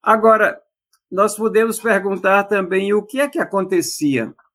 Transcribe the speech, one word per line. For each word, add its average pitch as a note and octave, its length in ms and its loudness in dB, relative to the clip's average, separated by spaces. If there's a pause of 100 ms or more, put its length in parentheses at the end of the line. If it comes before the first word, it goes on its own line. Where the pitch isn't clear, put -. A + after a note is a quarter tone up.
Agora, G#3+ 580 2 (480)
nós G#3 280 0
podemos A3 420 0
perguntar G3 640 0
também G3 480 -2
o G#3 100 2
que C4 180 -8
é C#4+ 80 0
que - 100 -8
acontecia E3 960 -2 (200)